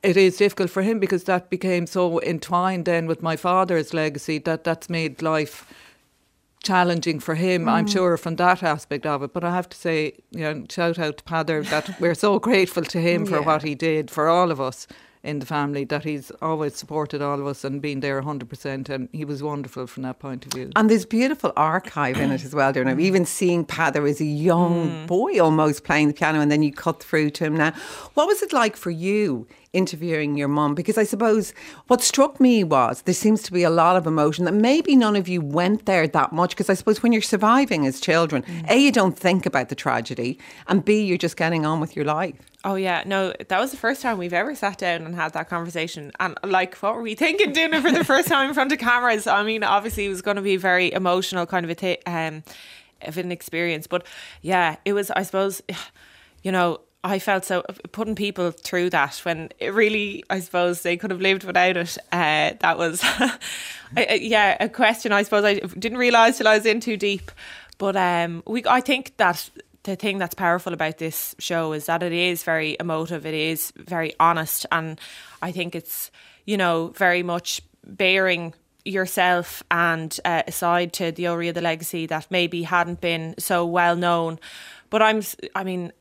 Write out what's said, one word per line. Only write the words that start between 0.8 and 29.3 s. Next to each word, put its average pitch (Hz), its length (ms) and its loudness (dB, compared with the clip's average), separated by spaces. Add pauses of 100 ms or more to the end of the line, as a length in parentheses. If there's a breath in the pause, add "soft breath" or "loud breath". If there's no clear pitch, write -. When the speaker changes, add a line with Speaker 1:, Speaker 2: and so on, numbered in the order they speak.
Speaker 1:
him 220 180 0
because 185 240 0
that 180 260 -2
became 180 380 0
so 175 340 0
entwined 175 640 -2
then 170 240 0
with 160 160 -4
my 165 140 -2
father's 180 560 0
legacy 156 460 -2
that 160 260 -4
that's 165 240 -4
made 160 320 -4
life 156 440 -2 (960 loud breath)
challenging 175 560 2
for 160 160 -4
him, 175 340 0
I'm 165 160 4
Speaker 2:
Mm. 208 80 -2
Speaker 1:
sure, 180 240 2
from 165 200 -6
that 180 260 2
aspect 147 420 -2
of 147 180 -2
it. 143 100 -10
But 175 100 -6
I 175 80 -2
have 180 180 -2
to - 80 -20
say, 156 360 -2 (180)
you 170 100 -10
know, 156 280 -6
shout 170 300 -2
out 151 200 -4
to - 40 -20
Peadar 160 460 -2
that 151 260 -2
Speaker 2:
<laughs> - 60 -20
Speaker 1:
we're 170 140 2
so 208 240 2
grateful 190 440 2
to 170 160 -4
him 170 260 2
for 185 140 -2
Speaker 2:
Yeah. 151 60 -2
Speaker 1:
what 151 180 2
he 151 120 -4
did 156 360 0
for 151 160 0
all 175 240 4
of 139 80 -4
us 131 280 -6 (360 loud breath)
in 147 160 -6
the 135 60 -8
family, 143 400 -4
that 147 180 -4
he's 151 360 -8
always 156 360 -4
supported 151 440 -6
all 143 200 -2
of 139 80 -4
us 139 160 -8
and 139 180 -6
been 143 180 -4
there 135 200 -2
a 135 40 -6
hundred 143 240 -8
percent, 135 420 -10
and 135 220 -8
he 151 140 -8
was 143 160 -8
wonderful 143 460 -8
from 131 160 -12
that 127 160 -10
point 135 260 -12
of - 80 -12
view. 131 220 -10
Speaker 2:
And 220 120 6
there's 214 180 6
beautiful 262 520 0
archive 156 600 0
in 139 120 0
it 135 140 -4
as 135 80 -12
well, 139 180 4
Darren. 131 160 2
I'm 131 120 2
even 185 260 4
seeing 175 400 0
Peadar 147 420 0
as 147 140 0
a 156 40 0
young 165 640 2
Speaker 3:
Mm. 160 180 -8
Speaker 2:
boy 220 320 0
almost 156 440 4
playing 151 260 4
the 147 40 -2
piano, 156 280 0
and 147 100 4
then 151 100 4
you 147 100 2
cut 160 300 -4
through 151 300 0
to - 140 -6
him 156 120 -2
now. 156 160 2 (400 loud breath)
What 302 140 2
was 403 160 2
it 381 100 -6
like 233 240 2
for - 140 -6
you 170 560 -2 (260 soft breath)